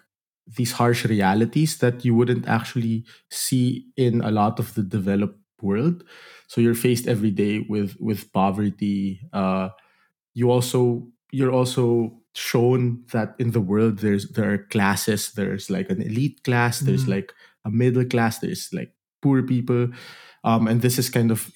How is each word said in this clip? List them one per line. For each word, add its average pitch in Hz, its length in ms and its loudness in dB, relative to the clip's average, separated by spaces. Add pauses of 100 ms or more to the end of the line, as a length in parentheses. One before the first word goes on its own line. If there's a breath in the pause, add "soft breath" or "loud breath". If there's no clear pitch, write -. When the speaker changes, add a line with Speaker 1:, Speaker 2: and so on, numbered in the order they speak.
(460)
Speaker 1:
these 123 260 -4
harsh 120 320 2
realities 110 720 2
that 123 260 0
you 120 100 4
wouldn't 123 320 2
actually 113 580 -2 (260 loud breath)
see - 680 -2
in 120 260 2
a 107 80 -2
lot 107 300 2
of - 140 -6
the 113 80 -2
developed 101 580 -2 (200)
world. 131 440 0 (420 loud breath)
So - 140 -2
you're 117 180 4
faced 123 300 0
every 107 240 0
day 104 360 -2
with, 104 300 -4
with - 340 -6
poverty. 98 880 0 (120)
Uh, 95 380 -2 (640 soft breath)
you 120 160 2
also, 123 580 0 (240)
you're 131 200 0
also 120 680 0 (160)
shown 123 760 2
that 107 260 -2
in 113 140 -2
the 117 80 2
world 104 380 2
there's, 101 320 0
there 104 220 -2
are 101 60 0
classes. 101 760 0
There's, 98 380 -4
like, 95 180 -2
an 95 140 -2
elite 123 420 -4
class. 120 360 0
There's 117 260 0
Speaker 2:
Mm. 95 80 0
Speaker 1:
like, 98 180 -6 (320 soft breath)
a 110 60 -4
middle 123 340 2
class. 117 360 0
There's, - 340 -8
like, - 180 -8 (300)
poor 135 200 2
people. 123 460 0 (540 loud breath)
Um, 113 260 2
and 113 140 2
this 123 160 2
is 127 100 0
kind 117 220 2
of 110 260 -4